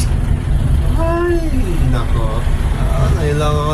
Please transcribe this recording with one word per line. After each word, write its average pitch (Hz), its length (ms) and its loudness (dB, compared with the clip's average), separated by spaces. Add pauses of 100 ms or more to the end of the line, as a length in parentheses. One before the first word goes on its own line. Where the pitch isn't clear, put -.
(1000)
Ay, 339 400 0 (560)
nako. 127 480 -2 (320)
Ah, - 400 0
ngayon 147 240 0
lang 151 160 0
ako 151 180 -2